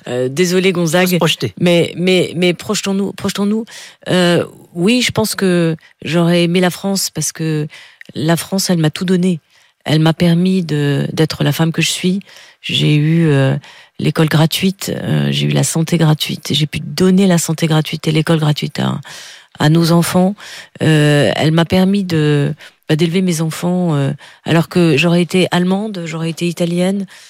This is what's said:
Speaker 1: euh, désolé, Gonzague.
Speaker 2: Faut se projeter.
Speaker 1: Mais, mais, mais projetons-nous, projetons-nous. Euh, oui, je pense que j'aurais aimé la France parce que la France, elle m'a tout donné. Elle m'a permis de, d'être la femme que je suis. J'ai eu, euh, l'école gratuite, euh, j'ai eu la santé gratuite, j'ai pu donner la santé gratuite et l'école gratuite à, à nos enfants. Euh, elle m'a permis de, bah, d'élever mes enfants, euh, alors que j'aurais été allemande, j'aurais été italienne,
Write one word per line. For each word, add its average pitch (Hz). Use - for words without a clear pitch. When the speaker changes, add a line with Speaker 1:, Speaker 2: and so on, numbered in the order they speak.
Speaker 1:
euh, 127
désolé, 180
Gonzague. 175
Speaker 2:
Faut 180
se 175
projeter. 151
Speaker 1:
Mais, 170
mais, 180
mais 180
projetons-nous, 196
projetons-nous. 208
Euh, 175
oui, 220
je -
pense 220
que 175
j'aurais 170
aimé 175
la 180
France 196
parce -
que 156
la 160
France, -
elle 175
m'a 156
tout -
donné. 180
Elle 156
m'a 160
permis 175
de, 143
d'être -
la 147
femme 165
que 170
je 160
suis. 185
J'ai 151
eu, 160
euh, 139
l'école 156
gratuite, 165
euh, 147
j'ai 143
eu 147
la 147
santé 160
gratuite, 156
j'ai 151
pu 156
donner 185
la 175
santé 160
gratuite 156
et 156
l'école 160
gratuite 151
à, 131
à 151
nos 165
enfants. 185
Euh, 147
elle 151
m'a 165
permis 190
de, 151
bah, 156
d'élever 170
mes 170
enfants, 175
euh, 139
alors 160
que 165
j'aurais 175
été 180
allemande, 190
j'aurais 165
été 170
italienne, 180